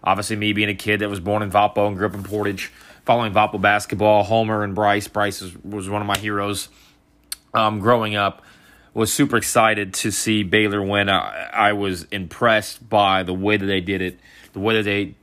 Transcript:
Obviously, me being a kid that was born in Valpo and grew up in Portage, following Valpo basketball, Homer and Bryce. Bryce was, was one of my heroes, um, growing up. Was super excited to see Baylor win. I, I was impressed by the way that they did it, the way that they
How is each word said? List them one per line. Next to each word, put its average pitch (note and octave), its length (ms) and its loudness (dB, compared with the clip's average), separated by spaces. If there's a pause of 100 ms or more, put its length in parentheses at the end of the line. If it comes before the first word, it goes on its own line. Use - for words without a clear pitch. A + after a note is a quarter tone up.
Obviously, G2+ 320 0
me G#2+ 160 -2
being G#2 160 0
a G2+ 80 -2
kid G#2 240 -2
that G#2 100 -2
was G2 120 -6
born G#2 220 -2
in G2+ 60 -6
Valpo G#2 380 2
and G2+ 80 -2
grew G2+ 120 -2
up G2+ 60 -4
in G2 100 -10
Portage, G2+ 500 -6 (320)
following A#2 260 2
Valpo G#2 300 2
basketball, G#2 640 4
Homer A2 400 0
and G2 100 -6
Bryce. G#2 320 2
Bryce G2+ 320 -2
was, F#2 240 -14
was G2 260 -10
one G#2 120 -2
of G#2 80 -6
my G2 80 0
heroes, G2+ 500 -4 (880)
um, G#2+ 260 2
growing A2 380 2
up. G2+ 240 -2 (520)
Was A2 200 0
super C#3 240 2
excited G#2 580 2
to A2 140 -2
see G#2+ 320 0
Baylor G2+ 400 2
win. G2+ 260 0
I, D#2 460 -2
I G#2 200 4
was G2 320 -4
impressed G#2+ 840 -2
by G2 320 4
the F2+ 120 -4
way G2 220 0
that G2 120 -2
they F#2+ 120 0
did F#2 220 -4
it, F#2 180 -6 (340)
the G2 60 -12
way A2 180 0
that G#2 80 0
they G2+ 360 -2